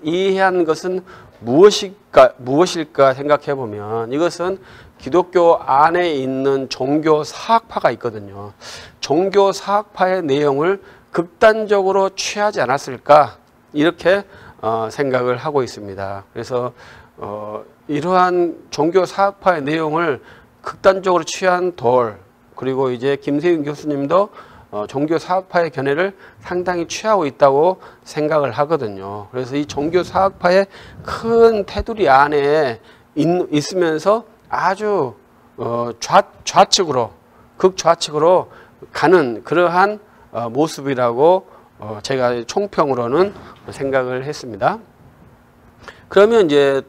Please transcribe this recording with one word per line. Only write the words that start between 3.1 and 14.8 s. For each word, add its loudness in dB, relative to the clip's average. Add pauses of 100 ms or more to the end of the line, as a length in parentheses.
생각해 -2
보면 -8
이것은 -2 (380)
기독교 2
안에 2
있는 -2
종교 0
사학파가 -2
있거든요. -10 (480)
종교 2
사학파의 -2
내용을 0 (300)
극단적으로 0
취하지 -4
않았을까 2 (340)
이렇게 0 (400)
어, -2